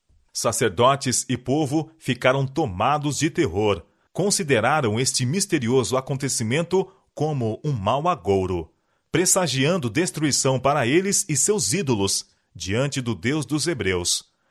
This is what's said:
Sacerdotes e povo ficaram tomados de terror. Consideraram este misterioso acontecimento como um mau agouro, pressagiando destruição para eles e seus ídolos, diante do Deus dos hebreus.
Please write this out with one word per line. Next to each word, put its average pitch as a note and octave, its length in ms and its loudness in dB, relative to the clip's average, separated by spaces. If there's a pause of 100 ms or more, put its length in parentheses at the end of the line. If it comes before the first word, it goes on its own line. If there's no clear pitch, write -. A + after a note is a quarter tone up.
(320)
Sacerdotes A#2+ 1000 2
e B2 80 0
povo D3+ 640 -2
ficaram C3 480 2
tomados C#3 720 -2
de D#3 100 0
terror. G2+ 560 0 (260)
Consideraram C#3 880 0
este C3 240 0
misterioso C3 720 0
acontecimento C#3 960 -2 (220)
como C3+ 500 -2
um D3+ 80 -2
mau B2+ 360 0
agouro, F#2+ 640 0 (400)
pressagiando D#3 760 2
destruição C#3 720 0
para C3+ 280 2
eles F#3 420 2
e D3+ 80 0
seus G3+ 360 0
ídolos, B2 540 0 (280)
diante B2 460 -4
do A#2 140 -4
Deus C3+ 300 -2
dos D3 220 -2
hebreus. F#2+ 640 -2 (200)